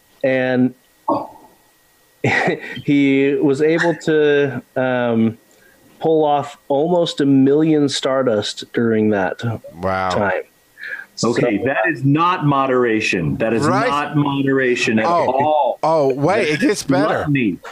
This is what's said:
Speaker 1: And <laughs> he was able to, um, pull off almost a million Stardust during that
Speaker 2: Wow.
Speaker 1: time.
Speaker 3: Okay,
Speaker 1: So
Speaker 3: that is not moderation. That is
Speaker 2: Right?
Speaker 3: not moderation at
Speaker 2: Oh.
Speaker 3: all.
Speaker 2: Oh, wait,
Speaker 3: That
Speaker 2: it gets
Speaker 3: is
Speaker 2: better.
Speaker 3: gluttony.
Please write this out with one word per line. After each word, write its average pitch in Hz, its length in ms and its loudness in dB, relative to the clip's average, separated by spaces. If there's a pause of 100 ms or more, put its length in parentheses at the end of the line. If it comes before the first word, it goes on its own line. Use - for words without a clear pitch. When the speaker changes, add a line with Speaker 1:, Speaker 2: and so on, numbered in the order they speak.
(240)
Speaker 1:
And 127 500 0 (340)
<laughs> - 1800 -6
he 139 500 2
was 139 280 0
able 165 320 2
to, 147 680 0 (140)
um, 120 640 0 (600)
pull 156 240 2
off 143 340 -2 (100)
almost 165 520 0
a 143 60 2
million 143 640 4
Stardust 131 840 -2
during 110 380 2
that 95 320 -2 (320)
Speaker 2:
Wow. 92 360 -2
Speaker 1:
time. 92 320 -2 (840)
Speaker 3:
Okay, 117 340 0
Speaker 1:
So 110 60 -6
Speaker 3:
that 139 240 -2
is 135 160 -4
not 156 420 0
moderation. 123 920 0
That 113 140 0
is 113 140 0
Speaker 2:
Right? 202 220 0
Speaker 3:
not 147 280 -4
moderation 135 840 0
at - 60 0
Speaker 2:
Oh. 160 260 0
Speaker 3:
all. 151 500 0
Speaker 2:
Oh, 147 320 2
wait, 175 300 0
Speaker 3:
That 151 100 -2
Speaker 2:
it 165 60 -4
gets 233 220 0
Speaker 3:
is - 20 -
Speaker 2:
better. 180 400 0
Speaker 3:
gluttony. 127 340 0 (140)